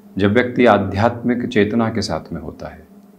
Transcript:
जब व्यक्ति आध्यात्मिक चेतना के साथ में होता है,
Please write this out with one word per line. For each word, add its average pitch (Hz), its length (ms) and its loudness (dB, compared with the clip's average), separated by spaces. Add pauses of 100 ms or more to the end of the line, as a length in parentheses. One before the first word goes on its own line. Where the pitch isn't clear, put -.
(160)
जब 98 180 2
व्यक्ति 123 320 2
आध्यात्मिक 110 840 2
चेतना 110 420 0
के 113 120 -6
साथ - 320 -8
में 82 80 -10
होता 78 260 -14
है, - 200 -20 (320)